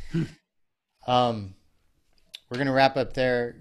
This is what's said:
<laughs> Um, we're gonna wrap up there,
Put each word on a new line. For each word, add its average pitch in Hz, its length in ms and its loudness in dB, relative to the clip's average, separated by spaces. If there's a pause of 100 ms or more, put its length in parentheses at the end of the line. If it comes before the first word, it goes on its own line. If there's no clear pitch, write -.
(120)
<laughs> 160 160 -2 (800)
Um, 120 460 0 (960)
we're 123 80 -8
gonna 135 160 0
wrap 135 240 4
up 127 160 -2
there, 123 480 -2